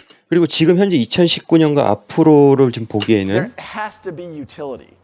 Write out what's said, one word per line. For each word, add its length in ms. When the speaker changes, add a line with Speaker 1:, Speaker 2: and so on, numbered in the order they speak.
Speaker 1:
그리고 180
지금 300
현재 200
이천십구 600
년과 320
앞으로를 840
좀 120
보기에는 480
Speaker 2:
there 240
has 440
to 140
be 120
utility. 680